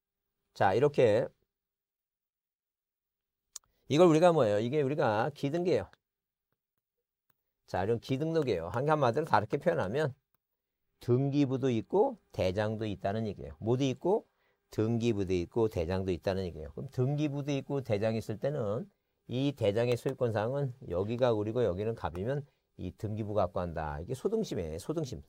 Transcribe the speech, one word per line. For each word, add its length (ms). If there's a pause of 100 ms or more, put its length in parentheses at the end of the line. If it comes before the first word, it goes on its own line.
(540)
자, 180
이렇게 540 (2500)
이걸 200
우리가 240
뭐예요? 280
이게 200
우리가 540
기등기예요. 540 (1800)
자, 180
이런 160
기등록이에요. 680
한, 200
한마디로 380
다르게 320
표현하면 560 (840)
등기부도 680
있고 480 (140)
대장도 540
있다는 400
얘기예요. 320
뭐도 260
있고? 420 (440)
등기부도 640
있고 340
대장도 440
있다는 320
얘기예요. 280
그럼 180
등기부도 600
있고 300
대장이 360
있을 200
때는 520 (380)
이 240
대장의 440
소유권상은 800 (140)
여기가 500
을이고 260
여기는 300
갑이면 520 (320)
이 140
등기부 420
갖고 260
한다. 400
이게 140
소등심이에요. 640
소등심. 500